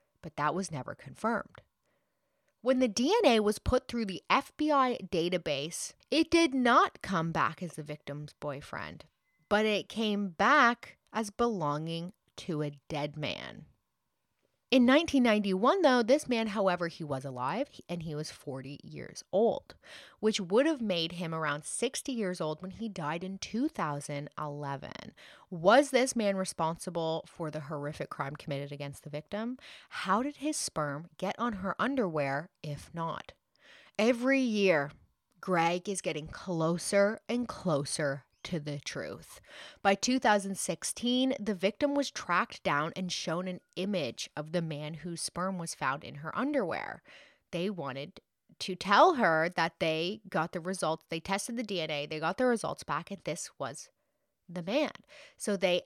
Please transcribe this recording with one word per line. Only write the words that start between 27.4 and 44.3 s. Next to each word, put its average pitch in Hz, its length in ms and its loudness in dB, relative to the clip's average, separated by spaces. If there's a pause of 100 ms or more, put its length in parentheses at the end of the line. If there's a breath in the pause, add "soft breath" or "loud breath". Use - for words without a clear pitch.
the 156 80 -6
horrific 143 500 -6
crime 143 240 -6
committed 143 380 -6
against 143 320 -10
the 147 60 -12
victim? 214 480 -6 (320 loud breath)
How 202 340 0
did 294 140 -6
his 302 180 -2
sperm 151 500 -4 (120)
get 185 200 -4
on 233 140 -2
her 190 260 -4
underwear, 165 720 0 (100)
if 147 320 -10
not? - 400 -8 (640 loud breath)
Every 247 440 4
year, 190 500 4 (500)
Greg 175 480 0
is 196 120 -4
getting 160 260 -6
closer 180 1040 0
and 240 180 -2
closer 143 800 -2 (180)
to 170 180 -4
the 147 200 -8
truth. - 600 -10 (420 loud breath)
By 196 120 6
two 254 240 0
thousand 196 400 2
sixteen, 247 840 0
the 208 140 -2
victim 226 400 0
was 285 160 0
tracked - 520 -2
down 156 320 0
and 180 160 -6
shown 175 380 -4
an 180 120 -8 (140)
image 175 640 -4